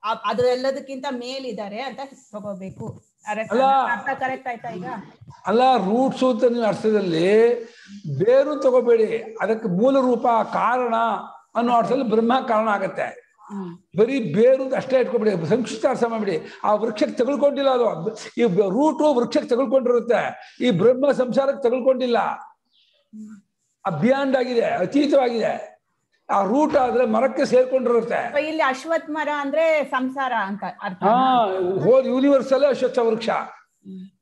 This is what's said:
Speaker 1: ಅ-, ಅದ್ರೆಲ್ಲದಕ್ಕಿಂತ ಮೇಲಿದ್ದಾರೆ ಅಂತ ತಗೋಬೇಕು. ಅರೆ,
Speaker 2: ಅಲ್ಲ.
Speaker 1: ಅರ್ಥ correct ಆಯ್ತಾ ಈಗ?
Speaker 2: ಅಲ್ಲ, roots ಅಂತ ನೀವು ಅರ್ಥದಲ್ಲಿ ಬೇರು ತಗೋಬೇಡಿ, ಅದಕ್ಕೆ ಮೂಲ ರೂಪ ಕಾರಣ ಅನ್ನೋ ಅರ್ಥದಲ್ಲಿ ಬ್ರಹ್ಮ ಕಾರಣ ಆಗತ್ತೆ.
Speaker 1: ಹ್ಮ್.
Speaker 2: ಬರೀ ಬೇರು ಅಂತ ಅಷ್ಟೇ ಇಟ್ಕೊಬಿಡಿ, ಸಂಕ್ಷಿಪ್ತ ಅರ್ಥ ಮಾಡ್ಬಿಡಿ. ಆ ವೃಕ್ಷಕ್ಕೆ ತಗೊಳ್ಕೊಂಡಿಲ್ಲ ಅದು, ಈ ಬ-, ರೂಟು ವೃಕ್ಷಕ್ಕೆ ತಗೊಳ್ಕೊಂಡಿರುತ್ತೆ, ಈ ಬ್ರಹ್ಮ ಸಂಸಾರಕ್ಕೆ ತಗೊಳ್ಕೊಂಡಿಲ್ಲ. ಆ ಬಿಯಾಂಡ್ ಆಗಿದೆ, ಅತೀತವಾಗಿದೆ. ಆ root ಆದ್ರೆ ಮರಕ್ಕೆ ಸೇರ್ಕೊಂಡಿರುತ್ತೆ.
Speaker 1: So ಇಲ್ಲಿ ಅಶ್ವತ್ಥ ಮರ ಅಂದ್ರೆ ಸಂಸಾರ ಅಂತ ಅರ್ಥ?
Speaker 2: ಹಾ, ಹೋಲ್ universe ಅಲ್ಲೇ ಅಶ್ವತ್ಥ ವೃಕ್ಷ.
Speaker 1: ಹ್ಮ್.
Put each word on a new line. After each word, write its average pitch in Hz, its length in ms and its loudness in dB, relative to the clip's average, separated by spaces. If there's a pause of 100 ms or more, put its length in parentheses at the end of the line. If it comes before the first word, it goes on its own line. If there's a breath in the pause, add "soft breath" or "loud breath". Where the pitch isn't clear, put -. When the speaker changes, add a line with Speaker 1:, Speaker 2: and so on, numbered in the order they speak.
(100)
Speaker 1:
ಅ-, 226 140 -6
ಅದ್ರೆಲ್ಲದಕ್ಕಿಂತ 254 840 -2
ಮೇಲಿದ್ದಾರೆ 240 680 -10
ಅಂತ 262 200 -10 (320)
ತಗೋಬೇಕು. 202 680 -12 (240)
ಅರೆ, 214 160 -6
Speaker 2:
ಅಲ್ಲ. 220 220 0
Speaker 1:
ಅರ್ಥ 269 560 0
correct 262 280 -6
ಆಯ್ತಾ 240 220 -10
ಈಗ? 180 160 -10 (600)
Speaker 2:
ಅಲ್ಲ, 247 300 4
roots 233 480 0
ಅಂತ 247 200 0
ನೀವು 240 200 2
ಅರ್ಥದಲ್ಲಿ 208 1000 2 (540 loud breath)
ಬೇರು 277 420 2
ತಗೋಬೇಡಿ, 233 800 2
ಅದಕ್ಕೆ 214 280 -2
ಮೂಲ 247 320 2
ರೂಪ 254 260 0 (260)
ಕಾರಣ 226 420 0 (600)
ಅನ್ನೋ 240 180 0
ಅರ್ಥದಲ್ಲಿ 240 380 0
ಬ್ರಹ್ಮ 233 380 2
ಕಾರಣ 220 200 0
ಆಗತ್ತೆ. 190 760 -6
Speaker 1:
ಹ್ಮ್. 185 360 -12 (180)
Speaker 2:
ಬರೀ 220 380 0
ಬೇರು 254 280 4
ಅಂತ 262 120 -4
ಅಷ್ಟೇ 262 260 0
ಇಟ್ಕೊಬಿಡಿ, 214 460 0
ಸಂಕ್ಷಿಪ್ತ 240 400 -2
ಅರ್ಥ 240 180 0
ಮಾಡ್ಬಿಡಿ. 214 360 -2 (240 loud breath)
ಆ 208 100 2
ವೃಕ್ಷಕ್ಕೆ 226 400 -2
ತಗೊಳ್ಕೊಂಡಿಲ್ಲ 277 560 0
ಅದು, 214 460 0 (220 loud breath)
ಈ 233 60 2
ಬ-, 190 160 2
ರೂಟು 285 540 2
ವೃಕ್ಷಕ್ಕೆ 240 340 -2
ತಗೊಳ್ಕೊಂಡಿರುತ್ತೆ, 233 1120 0
ಈ 247 100 2
ಬ್ರಹ್ಮ 247 420 4
ಸಂಸಾರಕ್ಕೆ 269 500 0
ತಗೊಳ್ಕೊಂಡಿಲ್ಲ. 247 540 0 (1700)
ಆ 202 40 -2
ಬಿಯಾಂಡ್ 262 460 0
ಆಗಿದೆ, 247 280 0
ಅತೀತವಾಗಿದೆ. 233 1160 0 (500)
ಆ 202 120 2
root 277 340 2
ಆದ್ರೆ 247 300 2
ಮರಕ್ಕೆ 247 380 0
ಸೇರ್ಕೊಂಡಿರುತ್ತೆ. 240 880 0
Speaker 1:
So 285 80 0
ಇಲ್ಲಿ 311 220 -2
ಅಶ್ವತ್ಥ 311 460 -2
ಮರ 302 280 -4
ಅಂದ್ರೆ 302 480 0
ಸಂಸಾರ 262 480 -4 (120)
ಅಂತ 202 200 -8 (180)
ಅರ್ಥ? 190 220 -10
Speaker 2:
ಹಾ, 254 400 4 (400)
ಹೋಲ್ 247 220 4
universe 262 460 2
ಅಲ್ಲೇ 269 140 2
ಅಶ್ವತ್ಥ 254 320 0
ವೃಕ್ಷ. 226 320 0
Speaker 1:
ಹ್ಮ್. 190 800 -8 (140)